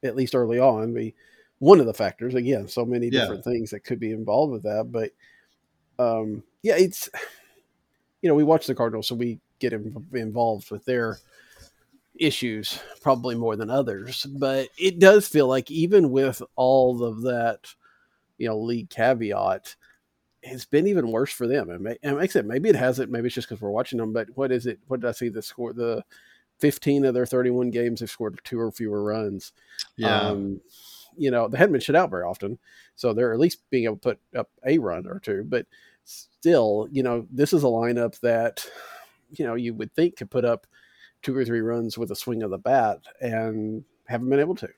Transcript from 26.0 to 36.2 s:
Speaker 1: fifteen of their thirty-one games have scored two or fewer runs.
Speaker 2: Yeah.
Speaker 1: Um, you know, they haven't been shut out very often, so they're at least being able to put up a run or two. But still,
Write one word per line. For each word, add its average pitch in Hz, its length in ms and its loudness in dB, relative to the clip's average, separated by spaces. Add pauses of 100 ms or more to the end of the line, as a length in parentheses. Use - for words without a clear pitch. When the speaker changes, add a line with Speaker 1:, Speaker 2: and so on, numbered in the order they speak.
Speaker 1:
fifteen 143 440 2
of 131 80 4
their 123 140 0
thirty-one 123 440 0
games 117 280 -2
have 113 120 -10
scored 107 340 -8
two 117 160 -6
or 113 100 -4
fewer 104 320 -4
runs. 104 500 -4 (440)
Speaker 2:
Yeah. 110 240 2
Speaker 1:
Um, 101 400 -4 (560)
you 139 160 0
know, 117 160 2
they 123 100 -4
haven't 185 140 6
been 131 80 2
shut 139 160 0
out 180 140 4
very 90 120 -6
often, 92 380 -6 (340)
so 120 180 -2
they're 117 200 0
at 117 80 0
least - 300 0
being 123 160 0
able 107 100 -4
to - 40 -20
put 113 200 -4 (160)
up 78 120 -6 (160)
a 143 140 2
run 92 300 -4
or 98 100 -10
two. 101 260 -6
But - 220 -4 (380)
still, 110 880 0